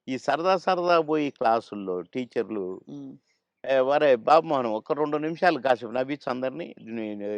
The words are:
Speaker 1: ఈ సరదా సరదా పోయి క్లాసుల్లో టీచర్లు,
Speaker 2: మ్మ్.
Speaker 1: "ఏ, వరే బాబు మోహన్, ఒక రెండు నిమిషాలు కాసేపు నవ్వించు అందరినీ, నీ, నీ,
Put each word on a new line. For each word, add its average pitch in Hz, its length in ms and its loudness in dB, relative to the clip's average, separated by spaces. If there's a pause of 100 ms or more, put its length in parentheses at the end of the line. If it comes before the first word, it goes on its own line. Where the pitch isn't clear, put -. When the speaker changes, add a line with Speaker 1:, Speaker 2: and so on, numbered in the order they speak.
Speaker 1:
ఈ 156 100 -4
సరదా 175 400 2
సరదా 175 440 2
పోయి 151 280 0
క్లాసుల్లో 107 720 -2
టీచర్లు, 110 640 -6 (220)
Speaker 2:
మ్మ్. 139 240 -14 (500)
Speaker 1:
"ఏ, 135 160 0
వరే 139 360 4
బాబు 135 320 4
మోహన్, 135 200 0
ఒక 110 260 -4
రెండు 151 240 -2
నిమిషాలు 160 420 0
కాసేపు 120 320 -2
నవ్వించు 135 380 -4
అందరినీ, 127 380 -6 (200)
నీ, 110 280 -6
నీ, 101 120 -8 (100)